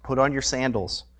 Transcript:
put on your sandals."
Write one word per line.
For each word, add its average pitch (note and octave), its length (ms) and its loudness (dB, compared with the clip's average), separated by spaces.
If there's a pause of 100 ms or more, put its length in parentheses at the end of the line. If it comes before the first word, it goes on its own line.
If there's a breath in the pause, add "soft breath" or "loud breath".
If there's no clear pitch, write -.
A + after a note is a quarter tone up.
put C3 160 0
on C#3 140 4
your C3+ 80 -2
sandals." B2 640 -2 (140)